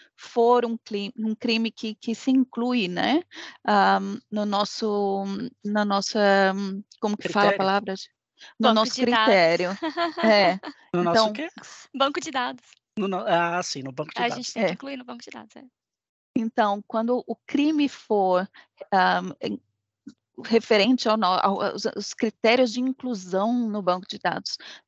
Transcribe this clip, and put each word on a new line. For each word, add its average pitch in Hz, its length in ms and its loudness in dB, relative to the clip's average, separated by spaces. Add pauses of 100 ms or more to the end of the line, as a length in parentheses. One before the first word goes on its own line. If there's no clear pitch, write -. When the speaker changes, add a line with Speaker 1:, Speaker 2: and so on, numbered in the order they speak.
(160)
Speaker 1:
for 240 500 2
um 233 120 -4
cli-, 202 400 -8
um 220 160 -4
crime 226 380 -2
que, 220 240 -8
que - 180 -6
se - 160 -4
inclui, 247 580 2
né, 190 360 0 (420)
ah, 196 340 4 (320)
no 208 140 -2
nosso, 202 800 -2 (420)
na 208 180 0
nossa, 196 680 2 (480)
como 208 160 -2
que - 120 -8
fala 208 200 2
a 196 40 2
Speaker 2:
Critério? 202 40 -2
Speaker 1:
palavra? 196 360 0 (680)
No 233 100 4
Speaker 3:
Banco 220 60 4
Speaker 1:
nosso 220 180 2
Speaker 3:
de 254 140 0
dados. 226 180 2
Speaker 1:
critério. 175 460 4
Speaker 3:
<laughs> 330 600 -2
Speaker 1:
É. 190 280 4 (340)
Speaker 2:
No 175 100 0
nosso 175 180 4
Speaker 1:
Então, 214 120 0
Speaker 2:
quê? 311 160 -8 (440)
Speaker 3:
Banco 277 280 -2
de 311 80 -10
dados. 254 340 -8 (360)
Speaker 2:
No, 196 80 -2
no, 190 180 -4
ah, 170 380 2
sim, - 180 -8
no 131 100 -10
banco 151 220 -8
de - 80 -6
Speaker 3:
A 240 80 0
Speaker 2:
dados. - 80 -4
Speaker 3:
gente 247 160 -10
tem 226 120 -4
que 170 40 2
Speaker 1:
É. 170 40 -4
Speaker 3:
incluir 269 240 -12
no 254 80 -16
banco 240 180 -16
de - 80 -20
dados, 220 240 -18
é. - 80 -20 (720)
Speaker 1:
Então, 214 500 0
quando 233 400 -2
o 233 80 -6
crime 294 540 0
for, 190 580 0 (460)
ah, 185 280 4 (200)
em, 202 180 -6 (840)
referente 226 640 2
ao 214 80 2
no-, 214 80 0
ao, 185 360 0
aos, 202 240 -4
aos - 280 -8
critérios 233 580 2
de 240 80 -6
inclusão 233 880 -2
no 208 140 -4
banco 180 260 -2
de - 120 -12
dados, - 380 -4 (300)